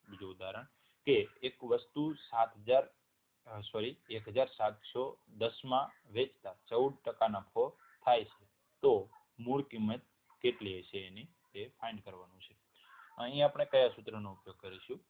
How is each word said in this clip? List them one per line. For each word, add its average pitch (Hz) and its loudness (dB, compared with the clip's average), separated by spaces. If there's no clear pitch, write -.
બીજું 98 -14
ઉદાહરણ 95 -12
કે 110 4
એક 127 -8
વસ્તુ 147 -2
સાત 113 -2
હજાર, 123 2
અ, 110 -12
સોરી, 110 -6
એક 110 -8
હજાર 127 2
સાતસો 113 -4
દસ 110 -4
માં 131 -2
વેચતા 107 -4
ચૌદ 131 2
ટકા 113 2
નફો 110 -2
થાય 123 4
છે, - -18
તો 107 4
મૂળ 127 -2
કિંમત 117 -2
કેટલી 104 -2
હશે 95 -12
એની 101 -16
એ 101 -10
ફાઇન્ડ 113 -10
કરવાનું 92 -18
છે. - -20
અહીં 131 0
આપણે 147 2
કયા 127 8
સૂત્રનો 107 -8
ઉપયોગ 95 -18
કરીશું 95 -12